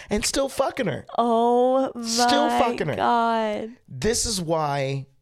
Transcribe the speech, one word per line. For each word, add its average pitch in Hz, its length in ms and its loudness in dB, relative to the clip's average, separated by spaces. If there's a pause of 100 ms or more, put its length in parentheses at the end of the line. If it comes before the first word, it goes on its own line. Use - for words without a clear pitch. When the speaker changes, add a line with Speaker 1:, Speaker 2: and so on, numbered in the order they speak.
Speaker 1:
and 208 160 -2
still 269 240 -2
fucking 277 380 -2
her. 143 180 -6 (120)
Speaker 2:
Oh 240 720 2 (140)
Speaker 1:
Still 240 460 2
Speaker 2:
my 240 100 2
Speaker 1:
fucking 240 300 0
her. 120 80 -2
Speaker 2:
God. 226 720 0 (180)
Speaker 1:
This 208 380 -2
is 202 160 -4
why 143 640 -2 (160)